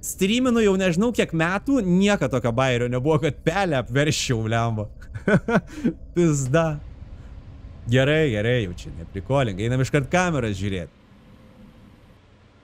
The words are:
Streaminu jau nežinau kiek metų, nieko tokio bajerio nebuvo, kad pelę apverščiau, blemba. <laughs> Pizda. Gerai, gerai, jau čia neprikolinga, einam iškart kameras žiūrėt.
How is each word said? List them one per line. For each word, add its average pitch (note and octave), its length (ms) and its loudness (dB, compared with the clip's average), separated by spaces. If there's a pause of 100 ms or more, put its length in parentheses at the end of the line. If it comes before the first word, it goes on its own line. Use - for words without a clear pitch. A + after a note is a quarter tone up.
Streaminu A#3 600 0
jau G3 160 4
nežinau F#3+ 360 2
kiek G#3 200 0
metų, F#3+ 480 0
nieko F#3 480 4
tokio A#2+ 240 0
bajerio B2 360 2
nebuvo, C3+ 320 2
kad - 200 -2
pelę E3 380 2
apverščiau, A#2+ 680 0
blemba. A2+ 400 -2 (640)
<laughs> - 640 -4
Pizda. D3+ 640 2 (1080)
Gerai, C#3+ 420 4
gerai, A2+ 360 0
jau F2 100 -8
čia - 180 -14
neprikolinga, G2 680 -2
einam B2+ 180 0
iškart C3+ 300 0
kameras D3 480 0
žiūrėt. F#2+ 320 -4 (1700)